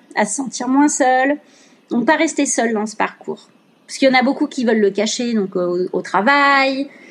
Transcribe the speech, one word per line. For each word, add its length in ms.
à 100
se 100
sentir 320
moins 200
seule. 500
Donc, 140
pas 100
rester 300
seule 280
dans 120
ce 100
parcours. 540
Parce 120
qu'il 120
y 20
en 60
a 60
beaucoup 240
qui 180
veulent 140
le 120
cacher, 420
donc, 220
euh, 380
au, 60
au 20
travail. 880